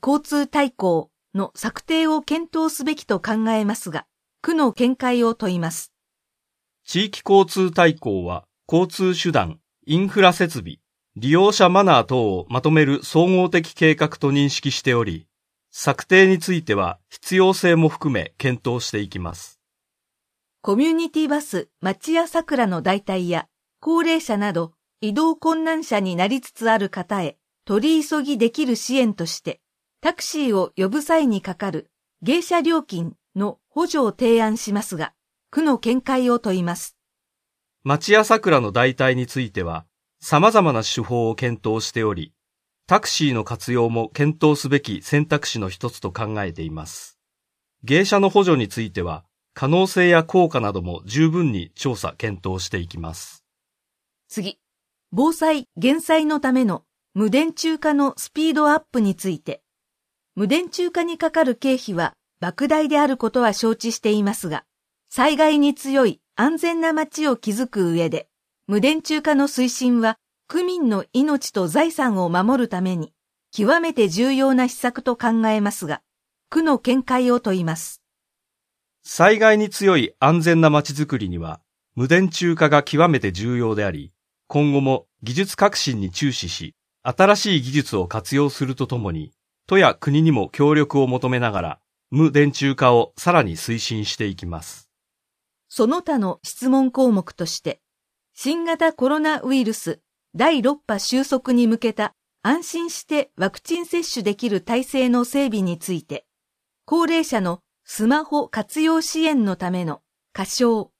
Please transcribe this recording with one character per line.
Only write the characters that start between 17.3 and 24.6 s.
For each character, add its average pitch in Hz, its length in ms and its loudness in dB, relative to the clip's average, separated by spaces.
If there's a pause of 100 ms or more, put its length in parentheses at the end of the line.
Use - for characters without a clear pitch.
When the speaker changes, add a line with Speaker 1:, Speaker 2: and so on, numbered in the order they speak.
Speaker 2:
要 185 180 6
性 175 220 4
も 160 120 4
含 151 240 -4
め 90 240 -6
検 127 320 -4
討 120 140 -2
し - 80 -8
て 107 80 -4
い 104 100 -4
き 95 120 -10
ま 85 140 -8
す。 - 220 -20 (1120)
Speaker 1:
コ 202 80 0
ミ 277 120 4
ュ 330 80 2
ニ 330 180 -2
テ 311 80 0
ィ 311 80 0
バ 294 140 -2
ス 190 260 -8 (120)
町 196 320 -6
屋 330 140 2
桜 294 400 -2
の 175 160 -2
代 196 180 0
替 185 280 -4
や、 165 180 -4 (320)
高 330 240 0
齢 320 180 0
者 226 160 -4
な 202 160 -2
ど 165 200 -4 (280)